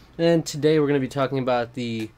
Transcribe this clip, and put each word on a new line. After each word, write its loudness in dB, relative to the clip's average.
And 2
today 2
we're 2
gonna 2
be -2
talking -2
about -2
the, -6